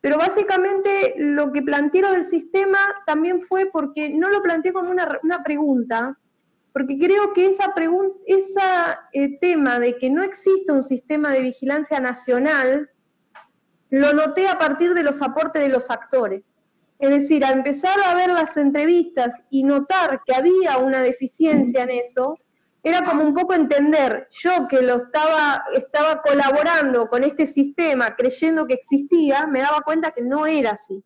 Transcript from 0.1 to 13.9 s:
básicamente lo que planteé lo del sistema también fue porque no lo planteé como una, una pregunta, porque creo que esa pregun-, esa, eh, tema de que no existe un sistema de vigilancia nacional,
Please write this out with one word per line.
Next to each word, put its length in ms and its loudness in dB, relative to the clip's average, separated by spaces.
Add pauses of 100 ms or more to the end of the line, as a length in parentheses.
básicamente 960 0
lo 360 0
que 100 -2
planteé 400 0
lo 80 2
del 140 0
sistema 540 -2 (280)
también 340 0
fue 320 -2
porque 380 -6
no 200 0
lo 120 0
planteé 300 0
como 180 -4
una, 320 -4
una 220 -2
pregunta, 760 -2 (540)
porque 260 -4
creo 340 2
que 140 2
esa 260 0
pregun-, 420 -2 (120)
esa, 840 0
eh, 260 -2
tema 400 0
de 180 0
que 140 -2
no 140 0
existe 480 2
un 100 2
sistema 480 -2
de 100 2
vigilancia 600 -2
nacional, 920 0 (1000)